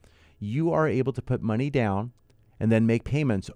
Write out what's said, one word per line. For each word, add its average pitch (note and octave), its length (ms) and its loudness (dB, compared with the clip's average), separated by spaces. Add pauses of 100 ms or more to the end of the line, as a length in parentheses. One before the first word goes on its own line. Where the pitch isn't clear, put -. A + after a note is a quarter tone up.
(400)
you C#3 320 -2
are D#3 160 2
able B2+ 260 0
to B2 80 -8
put B2+ 200 -2
money A2+ 280 0
down A2+ 420 0 (500)
and A2 100 2
then A2+ 160 4
make A#2 160 2
payments C3 520 -2